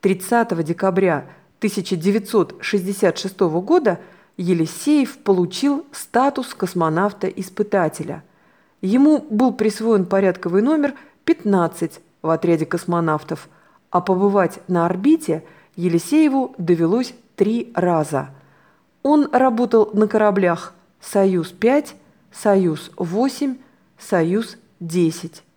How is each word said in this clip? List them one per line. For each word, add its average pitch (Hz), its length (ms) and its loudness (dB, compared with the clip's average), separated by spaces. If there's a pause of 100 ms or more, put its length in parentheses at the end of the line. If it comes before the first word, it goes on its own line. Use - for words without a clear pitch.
Тридцатого 190 600 -2
декабря 170 640 0 (320)
тысяча 196 380 -4
девятьсот 196 640 0
шестьдесят 196 580 -2
шестого 180 420 -2
года 220 400 0 (380)
Елисеев 185 800 0
получил 202 720 0
статус 269 640 -2
космонавта-испытателя. 180 1700 -4 (560)
Ему 269 380 4 (100)
был 226 240 2
присвоен 220 540 0
порядковый 185 560 0
номер 285 320 0 (320)
пятнадцать 180 760 0 (220)
в 160 80 -2
отряде 165 340 2
космонавтов, 165 840 -4 (400)
а 180 100 2
побывать 190 680 0
на 170 200 0
орбите 185 580 0 (320)
Елисееву 254 800 0
довелось 175 560 0 (240)
три 226 380 0
раза. 156 560 -2 (720)
Он 294 280 2
работал 233 640 2
на 208 160 2
кораблях 196 640 0 (280)
«Союз-пять», 196 960 0 (360)
«Союз-восемь», 196 1200 -2 (420)
«Союз-десять». 170 1500 -2 (120)